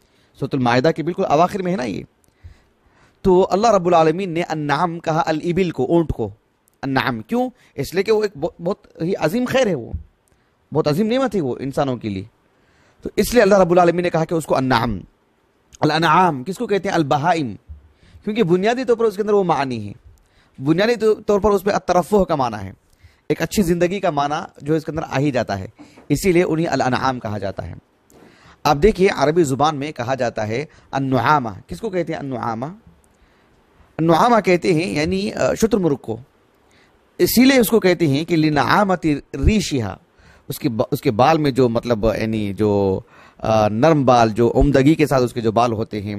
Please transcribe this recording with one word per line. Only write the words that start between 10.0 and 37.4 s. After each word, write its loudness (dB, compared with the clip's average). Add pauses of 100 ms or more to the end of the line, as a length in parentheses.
بہت 0
عظیم 0
نعمت -2
ہے 0
وہ -4
انسانوں -4
کے -8
لیے۔ -6 (800)
تو -10
اس 0
لیے 6
اللہ 6
رب 4
العالمین 4
نے -2
کہا 0
کہ -6
اس -4
کو -2
النعم۔ 0 (800)
الانعام 2
کس -10
کو -6
کہتے -2
ہیں؟ -4
البہائم۔ 0 (680)
کیونکہ -2
بنیادی 2
طور 2
پر 0
اس 0
کے -6
اندر 0
وہ 4
معنی -2
ہے، -14 (720)
بنیادی 2
طو-، 0
طور 2
پر 2
اس 0
میں 2
الترفہ 2
کا -2
معنی -4
ہے، -12 (580)
ایک -2
اچھی 0
زندگی 0
کا 0
معنی -4
جو 0
اس -2
کے -6
اندر -6
آ -2
ہی 2
جاتا -2
ہے، -10 (420)
اسی 2
لیے 4
انہیں 0
الانعام 0
کہا -8
جاتا -8
ہے۔ -12 (920)
آپ 2
دیکھیے 4
عربی 2
زبان 0
میں -8
کہا -4
جاتا -4
ہے -4 (260)
النعامہ۔ 0 (180)
کس -14
کو -8
کہتے -4
ہیں -8
النعامہ؟ -6 (1300)
النعامہ 4
کہتے 2
ہیں -2
یعنی، -4
آ، 0
شتر 0
مرغ 0
کو، -10 (1000)
اسی 4